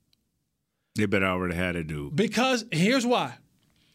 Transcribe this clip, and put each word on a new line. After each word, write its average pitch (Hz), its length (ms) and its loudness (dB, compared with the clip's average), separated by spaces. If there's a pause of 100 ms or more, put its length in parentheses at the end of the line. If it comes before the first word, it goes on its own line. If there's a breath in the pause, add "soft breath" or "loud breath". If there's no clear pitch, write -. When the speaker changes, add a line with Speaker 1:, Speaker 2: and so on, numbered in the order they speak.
(960)
Speaker 1:
They 107 100 0
better 98 200 2
already 90 300 0
had 87 200 0
a 87 80 -2
dude. 76 320 -6
Speaker 2:
Because, 226 560 0
here's 220 340 2
why. 185 300 0 (600 loud breath)